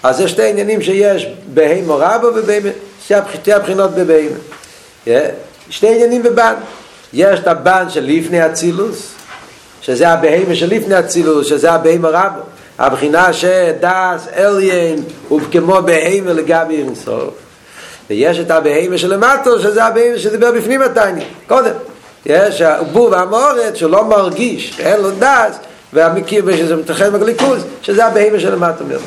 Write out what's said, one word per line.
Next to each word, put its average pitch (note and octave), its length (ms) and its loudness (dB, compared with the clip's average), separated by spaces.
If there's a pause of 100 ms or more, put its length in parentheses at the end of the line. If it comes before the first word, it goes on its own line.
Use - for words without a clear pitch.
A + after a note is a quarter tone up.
אז E3 180 2
יש F3 100 0
שתי A3 180 0
עניינים G3+ 320 -2
שיש, G3 460 0 (260)
בהמה D#3 420 0
רבה G#3+ 320 0
ובהמה, G#3 420 -2 (340)
שתי G3+ 120 0
הבח-, - 180 -2
שתי G3+ 200 0
הבחינות G3 380 0
בבהמה. D#3+ 460 0 (720)
יא? A#2 120 2 (500)
שתי - 180 0
עניינים A#3 360 2
בבן. A#3 300 2 (600)
יש F#3 260 2
את - 80 -4
הבן F3 420 0
של D3+ 140 -4
לפני E3 420 0
אצילוס, F3 680 -4 (680)
שזה C3 280 2
הבהמה E3 460 2
של E3+ 140 -2
לפני G3 300 0
אצילוס, D#3 480 0
שזה D3 240 2
הבהמה E3 380 2
רבה. F#3 320 0 (380)
הבחינה D3 540 2
שדס F3+ 1000 0
עליין F3+ 720 0 (240)
הוא D3 140 0 (100)
כמו E3+ 220 2 (120)
בהמה E3+ 480 0
לגבי D#3 440 0
אין C3 180 -6
סוף. B2 380 -8 (760)
ויש D3 300 0
את E3+ 120 -4
הבהמה D#3+ 460 0
שלמטה, A3+ 520 0 (100)
שזה G#3 240 0
הבהמה A#3 360 0
שדיבר G#3+ 320 0
בפנים A#3+ 300 0
התניא, G#3 440 0 (220)
קודם. - 260 2 (520)
יש E3+ 360 2
הבור E3 500 2
והמאורת A3 680 0
שהוא E3 140 0
לא G#3 140 2
מרגיש, G3+ 760 -2
אין G3 220 0
לו G3 100 -2
דס, A3 460 0 (360)
והמכיר F3 640 0
שזה D#3+ 180 0
מתרחב D#3+ 340 -2
בגליקוז, A3+ 560 0 (160)
שזה G#3 240 2
הבהמה G#3+ 340 2
שלמטה F3 440 -2
ממנו. C3 240 -6